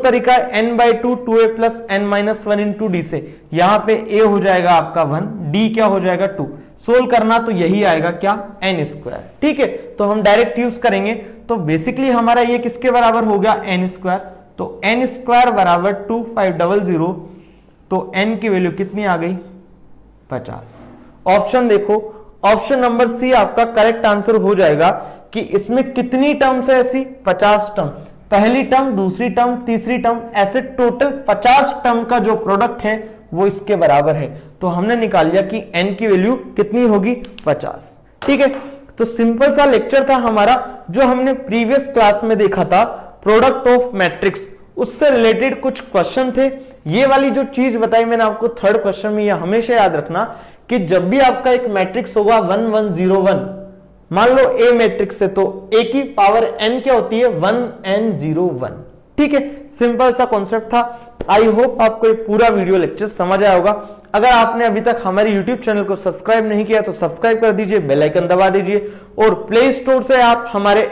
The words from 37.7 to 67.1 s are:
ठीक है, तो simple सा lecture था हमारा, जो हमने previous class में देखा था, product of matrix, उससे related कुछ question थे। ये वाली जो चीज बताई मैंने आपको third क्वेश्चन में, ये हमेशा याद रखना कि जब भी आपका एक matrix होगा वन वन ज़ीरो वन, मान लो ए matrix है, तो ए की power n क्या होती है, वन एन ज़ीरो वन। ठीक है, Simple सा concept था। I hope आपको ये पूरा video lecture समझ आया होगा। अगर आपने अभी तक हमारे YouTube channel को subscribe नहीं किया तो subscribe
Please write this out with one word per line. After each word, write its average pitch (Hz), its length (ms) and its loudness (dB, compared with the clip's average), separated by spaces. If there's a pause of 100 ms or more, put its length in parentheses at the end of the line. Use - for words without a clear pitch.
ठीक 277 200 0
है, 277 80 4 (480)
तो 226 80 -2
simple 233 480 0
सा 285 120 2
lecture 269 440 2
था 269 80 4
हमारा, 226 760 0
जो 226 120 0
हमने 254 300 2
previous 233 600 -2
class 208 300 2
में 220 140 0
देखा 190 280 0
था, 180 180 2 (400)
product 233 460 2
of 247 260 2
matrix, 185 440 -2 (380)
उससे - 340 0
related 233 500 2
कुछ 262 200 -4
question 240 500 -2
थे। 262 160 2 (420)
ये 226 160 2
वाली 269 240 2
जो 247 160 0
चीज 247 320 -2
बताई 226 280 2
मैंने 226 180 0
आपको 214 240 -2 (100)
third 214 240 0
क्वेश्चन 196 280 -4
में, 214 140 -2
ये 208 80 0
हमेशा 214 440 -2
याद 190 200 2
रखना 165 280 -4 (460)
कि 240 120 0
जब 180 280 0
भी 262 120 2
आपका 254 300 2
एक 247 180 0
matrix 190 480 -4
होगा 220 220 4
वन 202 280 0
वन 214 260 0
ज़ीरो 185 240 0
वन, 190 300 0 (640)
मान 208 180 4
लो 262 200 4
ए 233 220 4
matrix 214 500 0
है, 196 60 2
तो - 460 -2
ए 226 100 4
की 269 180 -2 (140)
power 208 280 4 (180)
n 233 180 0
क्या 262 140 0
होती 220 260 0
है, 247 100 4
वन 214 380 -2 (200)
एन 202 300 -2
ज़ीरो 156 260 -2
वन। 123 400 -6 (340)
ठीक 294 160 0
है, - 360 -4
Simple 240 440 2
सा 247 120 0
concept 220 420 -4
था। 240 560 -4
I 202 160 2 (100)
hope 240 320 0
आपको 220 260 2
ये 220 60 4 (100)
पूरा 220 260 2
video 190 280 2
lecture 180 300 -2
समझ 196 360 -2
आया 202 120 4
होगा। 180 160 2 (440)
अगर 214 120 2
आपने 233 380 4
अभी 220 160 0
तक 233 220 0
हमारे 202 300 0
YouTube 202 320 -2
channel 208 180 0
को 190 140 -4
subscribe 220 500 -2
नहीं 208 180 -2
किया 214 160 0
तो 208 120 -4
subscribe 220 480 -2